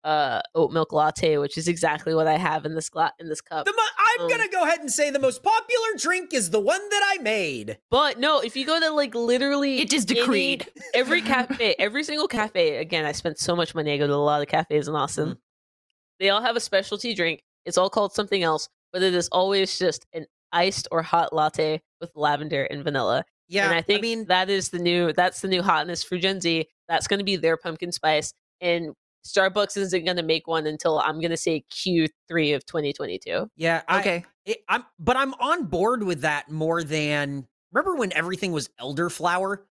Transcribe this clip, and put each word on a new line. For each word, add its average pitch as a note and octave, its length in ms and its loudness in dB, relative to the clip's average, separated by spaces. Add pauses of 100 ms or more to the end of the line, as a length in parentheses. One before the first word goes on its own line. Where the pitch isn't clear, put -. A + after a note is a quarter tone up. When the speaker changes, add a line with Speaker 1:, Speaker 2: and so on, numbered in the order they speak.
Speaker 1:
uh, D3 380 0 (140)
oat D#3+ 160 4
milk D#3+ 200 0
latte, D#3 460 2
which C#3+ 220 -2
is E3 80 -2
exactly D#3+ 480 0
what D#3+ 100 4
I D#3 100 4
have D#3 300 -2
in D#3 80 -4
this D#3+ 160 -6
gla-, D#3+ 300 0
in E3 100 -14
this D#3 100 -6
cup. - 280 -6
Speaker 2:
The G4+ 40 0
mo-, A4 60 -2 (400)
I'm B4+ 40 -4
Speaker 1:
Um, B4+ 100 0
Speaker 2:
gonna A4+ 180 0
go F4+ 140 0
ahead D#4+ 160 2
and D4 120 -6
say D4 200 0
the C#4 80 0
most C4 240 0
popular A4+ 520 2
drink F4+ 380 -2
is G#3 160 0
the G#3+ 100 2
one D#4 300 2
that G4+ 120 2 (140)
I E4+ 60 -8
made. D3+ 560 -2 (140)
Speaker 1:
But C4+ 280 2
no, D4 200 4
if A#3 180 -4
you C4+ 80 -4
go D#4+ 140 2
to, D#4+ 100 2
like, C#4+ 240 0
literally C4 680 2
Speaker 3:
It F#3+ 140 0
is G#3+ 160 2
Speaker 1:
any, A#3 120 2
Speaker 3:
decreed. - 460 0 (280)
Speaker 1:
every C4 260 2
Speaker 3:
<laughs> A3+ 120 0 (280)
Speaker 1:
cafe, G#3+ 160 2
every A3 260 0
single D4+ 240 -2
cafe, F3+ 500 0
again, D#3+ 280 -2
I D3 60 0
spent D3+ 260 -4
so F3 180 0
much E3+ 200 -2
money. D3+ 180 0
I C#3+ 60 0
go C#3+ 80 4
to C#3+ 60 2
a - 20 4
lot D3 260 2
of C#3+ 60 -2
cafes D3+ 400 0
in D#3 80 -4
Austin. D3+ 340 -2
Speaker 2:
Mm. - 80 -8 (840)
Speaker 1:
They F#3+ 100 2
all G#3 120 2
have A#3 140 0
a A#3 40 0
specialty G#3 540 -2
drink. E3+ 300 -2 (220)
It's F3 120 0
all F#3 120 4
called G#3 240 0
something G3 300 0
else, D#3+ 260 0 (220)
but F#3 120 -2
it F#3 100 4
is F3 160 0
always F#3+ 480 2
just F3+ 360 -2
an D#3+ 120 -10 (260)
iced - 400 0
or E3 120 0
hot E3+ 280 0
latte D#3 500 0 (180)
with E3+ 160 -14
lavender D3 480 0
and C#3+ 200 -6
vanilla. C3 400 0 (240)
Speaker 2:
Yeah, G3 180 0
Speaker 1:
And F#3+ 100 2
I E3+ 40 2
Speaker 2:
I - 20 -2
Speaker 1:
think G#3 200 0
Speaker 2:
mean A3+ 240 -4
Speaker 1:
that F#3 240 2
is F#3+ 200 0
the F3 100 -6
new, F3 340 2
that's F#3 280 2
the G3 60 -4
new F3+ 140 0
hotness E3+ 420 0
for F3+ 140 -4
Gen F#3+ 240 -2
Z. D#3+ 260 0 (200)
That's E3 200 0
gonna G3+ 160 0
be F#3+ 120 0
their E3 220 2
pumpkin F3 340 -8
spice. D#3 420 0 (280)
And E3+ 320 -2 (320)
Starbucks G3 520 0
isn't F3+ 280 -2
gonna F3+ 180 0
make D#3+ 240 0
one D#3+ 180 0
until, D3+ 340 0
I'm D3+ 220 -2
gonna E3 160 -2
say, D#3 320 0
Q E3 380 0 (200)
three D#3 260 2
of C3 120 -4
twenty D3 280 -4
twenty-two. - 600 -4
Speaker 2:
Yeah, E3 320 0
I, F#3+ 120 2
Speaker 3:
Okay. F3 260 -2 (200)
Speaker 2:
it, G#3+ 240 -6
I'm, A#3 140 0 (160)
but A3+ 180 2
I'm C4+ 180 0
on D4 300 0
board G#3 380 0
with E3+ 180 -2
that D3 280 -2
more D#3+ 340 0
than, D3 640 -2 (240)
remember E4+ 240 0
when G#3+ 180 -2
everything F3+ 380 -2
was D3+ 180 -4 (100)
elderflower? F3 800 -2 (180)